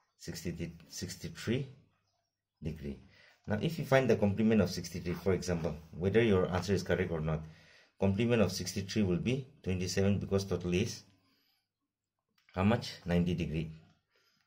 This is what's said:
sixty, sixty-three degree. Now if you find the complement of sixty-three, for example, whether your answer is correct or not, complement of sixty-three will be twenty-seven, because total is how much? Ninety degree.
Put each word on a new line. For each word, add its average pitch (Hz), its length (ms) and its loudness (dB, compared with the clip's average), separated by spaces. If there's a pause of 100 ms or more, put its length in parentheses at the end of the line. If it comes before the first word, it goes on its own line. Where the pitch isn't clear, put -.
(180)
sixty, 85 540 -8 (180)
sixty-three - 800 -6 (960)
degree. 71 340 -8 (480)
Now 104 160 -2
if 160 160 -2
you - 80 -6
find 131 240 4
the 110 60 6
complement 107 460 4
of 87 100 2
sixty-three, 87 420 -6
for 95 200 0
example, 82 420 -2 (160)
whether 95 320 2
your 98 280 4
answer 92 220 0
is 87 80 2
correct 87 300 0
or 80 100 -2
not, 78 200 -2 (580)
complement 110 420 4
of 90 100 2
sixty-three 101 520 -2
will 90 140 2
be 123 280 -2 (160)
twenty-seven, 92 560 0
because 98 280 0
total 87 280 -2
is 104 300 0 (1500)
how 92 80 2
much? 113 300 2 (120)
Ninety 87 300 2
degree. 78 340 -2 (760)